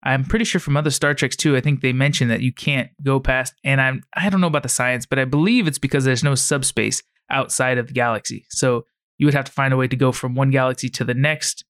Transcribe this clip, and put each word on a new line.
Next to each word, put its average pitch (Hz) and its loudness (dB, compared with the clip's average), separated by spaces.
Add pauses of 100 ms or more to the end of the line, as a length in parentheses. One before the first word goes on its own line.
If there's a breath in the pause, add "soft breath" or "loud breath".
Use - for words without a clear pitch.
I'm 135 0
pretty 226 0
sure 185 -2
from 143 0
other 151 0
Star 147 0
Treks 135 -2
too, 147 2
I 127 0
think 143 0
they 127 0
mentioned 135 2
that 113 -2
you 127 0
can't 135 -4 (120)
go 135 2
past, 131 -2 (100)
and 139 2
I'm, 131 0 (120)
I 185 0
don't 190 2
know 175 2
about 147 0
the 143 -6
science, 123 -2
but 151 -2
I 131 2
believe 165 2
it's 143 -2
because 135 0
there's 131 2
no 143 2
subspace 127 -2 (280)
outside 127 0
of 120 -4
the 135 -14
galaxy. 117 -2
So 123 0 (320)
you 143 2
would 147 4
have 135 0
to - -18
find 135 2
a 131 2
way 127 0
to 131 -2
go 127 2
from 123 -6
one 135 2
galaxy 131 0
to - -4
the 123 -2
next 151 -2